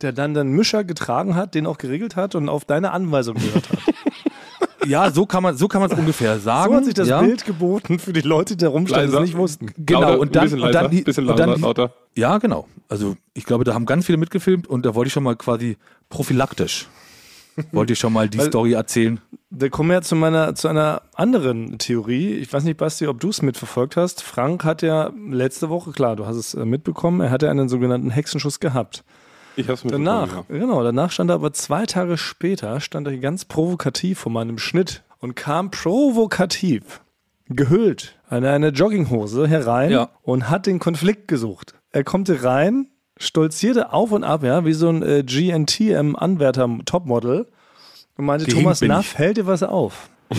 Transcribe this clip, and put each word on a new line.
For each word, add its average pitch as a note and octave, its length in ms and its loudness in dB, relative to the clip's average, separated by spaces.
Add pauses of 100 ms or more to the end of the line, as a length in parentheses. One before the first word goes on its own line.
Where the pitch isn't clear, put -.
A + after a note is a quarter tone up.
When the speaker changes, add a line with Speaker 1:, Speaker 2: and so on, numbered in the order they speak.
Speaker 1:
der C3+ 100 -2
dann D3 220 -2
den C#3 180 0
Mischer G#3+ 320 2
getragen E3 500 -2
hat, F3+ 200 -2
den D#3 120 0
auch D#3+ 120 -4
geregelt D#3+ 380 -6
hat F#3+ 180 -2
und D3 140 -2
auf D3 160 -4
deine E3+ 280 0
Anweisung C#3+ 440 0
gehört A#2+ 340 0
hat. - 80 -2
Speaker 2:
<laughs> - 100 -12 (960)
Ja, D#3 280 4
so F3+ 140 2
kann F#3 180 0
man, E3 120 2
so F3+ 120 2
kann G3 120 2
man's F#3+ 140 2
ungefähr B2 460 2
sagen, B2+ 320 2
Speaker 1:
So A#3 40 6
hat C4 80 4
sich A3+ 100 0
das A#2+ 120 2
Speaker 2:
ja. C3+ 140 4
Speaker 1:
Bild A3+ 260 4
geboten F3+ 540 -2
für F#3+ 120 -8
die D#3+ 80 0
Leute, D#3+ 360 0
die E3+ 80 0
da D#3+ 60 6
rumstanden, C#3+ 420 2
Speaker 3:
Leiser. C#3 60 4
Speaker 1:
die D#3+ 60 2
es F3+ 60 0
nicht E3 80 -6
wussten. D3+ 400 -4
Speaker 2:
Genau, D#3+ 220 2
Speaker 3:
Lauter, C3+ 180 6
Speaker 2:
und C#3+ 160 2
dann, D3+ 80 6
Speaker 3:
ein - 40 4
bisschen D3 140 0
Speaker 2:
und B2 140 4
dann E3+ 100 4
Speaker 3:
leiser, - 40 2
Speaker 2:
die, F3 140 2
Speaker 3:
bisschen C3+ 260 0
Speaker 2:
und D3+ 100 2
dann D#3+ 120 6
Speaker 3:
lauter, A#2+ 60 2
Speaker 2:
die, - 60 0
Speaker 3:
lauter. A#2+ 320 0 (220)
Speaker 2:
ja, C3+ 220 2
genau. D3+ 280 -2 (220)
Also, G2+ 280 -4 (160)
ich - 120 -14
glaube, A#2+ 180 2
da A#2+ 120 0
haben A#2 120 -2
ganz E3 200 2
viele E3+ 120 2
mitgefilmt F3 480 0
und B2+ 180 -2
da A2+ 120 0
wollte B2 100 2
ich C3+ 60 -4
schon C#3+ 100 0
mal A#2+ 140 0
quasi A#2 400 -4 (320)
prophylaktisch, C3 800 -2 (420)
Speaker 1:
<laughs> - 400 -14
Speaker 2:
wollte A2+ 220 0
ich - 80 -2
schon A2+ 120 0
mal A2 160 2
die G#2+ 100 -4
Speaker 1:
Weil D3 100 2
Speaker 2:
Story A#2 240 2
erzählen. A2+ 480 0 (300)
Speaker 1:
da C3+ 180 -2
kommen D#3 220 0
wir F3+ 40 4
ja F3+ 80 2
zu E3 140 0
meiner, D#3+ 400 2
zu - 100 -2
einer D#3 360 0 (120)
anderen C3 640 0
Theorie. B2 560 -2
Ich - 180 -8
weiß C#3+ 120 0
nicht, D#3+ 120 0
Basti, D#3 300 -4
ob C#3 140 -4
du's G#3 200 -4
mitverfolgt B2+ 560 -2
hast. F3+ 240 -2
Frank D3+ 440 -4
hat D#3+ 180 -2
ja D#3 300 0 (180)
letzte C3 400 -2
Woche, E3+ 220 -6
klar, A#2 240 0
du G#2 100 -8
hast A#2 100 -6
es, - 180 -8
äh, B2 100 -6
mitbekommen, E3 560 0
er C3+ 100 2
hatte C#3+ 180 2
einen C#3 200 0
sogenannten B2 420 0
Hexenschuss C#3+ 480 -4
gehabt. C3 460 -4 (500)
Speaker 3:
Ich B2+ 140 -4
hab's B2+ 160 -4
mitbekommen, C#3+ 220 -2
Speaker 1:
Danach, F3+ 260 0 (160)
Speaker 3:
ja. C#3 100 -8
Speaker 1:
genau, G#3 240 0
danach B2 280 0
stand F3 200 -2
er F3 40 2
aber D3+ 180 -2
zwei E3+ 320 -4
Tage F3+ 320 -2
später, D#3 640 -4
stand D3 260 -8
er C3+ 120 -6
ganz C#3+ 260 -4
provokativ F3 760 -2
vor A#2+ 120 -6
meinem A2+ 240 -4
Schnitt - 460 -2 (160)
und B2 180 -10
kam E3+ 340 -4
provokativ, F#3+ 1300 0 (480)
gehüllt D3 640 2 (140)
in B2+ 160 0
eine D3 220 4
Jogginghose C#3 800 0
herein C#3 440 2
Speaker 2:
Ja. A#2 180 2 (140)
Speaker 1:
und B2+ 260 0
hat F#3 160 0
den F#3 140 0
Konflikt E3+ 500 -2
gesucht. A2+ 460 -4 (160)
Er C#3+ 120 0
kommt F#3+ 280 -2 (120)
rein, E3+ 440 2 (320)
stolzierte G3 760 0
auf G#3+ 200 2
und G#3 120 0
ab, D3+ 180 0
ja, C#3+ 220 2
wie D#3+ 80 2
so D#3+ 160 2
ein, E3 140 2
äh, C#3+ 200 2
G C#3 280 0
N D#3 160 0
T A3 260 0
M D3 240 2
Anwärter C3 720 0
Topmodel C3+ 600 0 (720)
und C#3+ 80 -6
meinte, D3 220 0
Speaker 2:
Gehängt D#3 160 4
Speaker 1:
„Thomas F3+ 180 4
Speaker 2:
bin C#3 80 2
Speaker 1:
Naff, E3 240 2
Speaker 2:
ich. - 60 -12
Speaker 1:
hält F#3 180 2
dir G3+ 100 -2
was F#3 160 0
auf?“ D3+ 460 -2 (300)